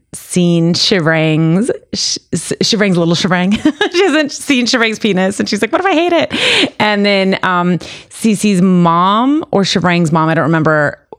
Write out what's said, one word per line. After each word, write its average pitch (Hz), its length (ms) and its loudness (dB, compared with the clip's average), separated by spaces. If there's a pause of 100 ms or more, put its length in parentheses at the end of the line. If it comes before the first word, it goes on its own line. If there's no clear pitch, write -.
(140)
seen 170 580 0
Shivrang's, 160 960 0 (220)
Sh-, - 240 -6 (160)
S-, - 300 -4
Shivrang's 196 340 0
little 170 180 2
Shivrang. 180 380 0
<laughs> 302 400 -2
She 349 140 2
hasn't 302 260 0
seen 247 320 -2
Shivrang's 226 340 -2
penis, 190 400 0
and 202 80 -2
she's 202 140 -2
like, 220 100 -2
"What 359 120 0
if 370 40 0
I 381 60 0
hate 339 200 2
it?" 392 680 -2
And 208 240 0
then, 190 380 2
um, 180 360 0 (300)
Cece's 202 540 0
mom 190 880 2
or 196 100 2
Shivrang's 175 480 0
mom, 160 200 2
I 165 40 0
don't 165 100 0
remember, 156 600 0 (120)